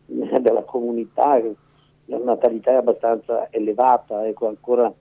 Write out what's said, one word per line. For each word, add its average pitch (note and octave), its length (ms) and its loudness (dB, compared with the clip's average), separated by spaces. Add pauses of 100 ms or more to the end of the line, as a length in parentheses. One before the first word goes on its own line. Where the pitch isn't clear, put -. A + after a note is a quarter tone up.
della B2 580 0
comunità. A#2+ 760 0 (680)
La - 120 -8
natalità A#2 540 0
è C3 40 6
abbastanza A#2 760 -2
elevata, A2 760 0
ecco, A2 200 -4
ancora, A#2+ 540 0